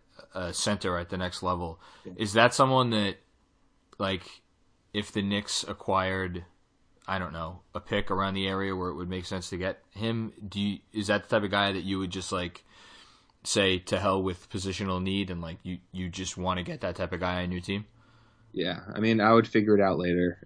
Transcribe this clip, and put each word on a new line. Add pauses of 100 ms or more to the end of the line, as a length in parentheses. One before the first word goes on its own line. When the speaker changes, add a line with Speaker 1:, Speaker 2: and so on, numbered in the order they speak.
(340)
Speaker 1:
a
center
at
the
next
level. (240)
Speaker 2:
Yeah.
Speaker 1:
Is
that
someone
that, (840)
like, (500)
if
the
Knicks
acquired, (640)
I
don't
know, (120)
a
pick
around
the
area
where
it
would
make
sense
to
get
him, (140)
do
you, (140)
is
that
the
type
of
guy
that
you
would
just,
like, (800)
say,
"To
hell
with
positional
need,"
and,
like,
you, (120)
you
just
wanna
get
that
type
of
guy
on
your
team? (680)
Speaker 2:
Yeah, (140)
I
mean,
I
would
figure
it
out
later.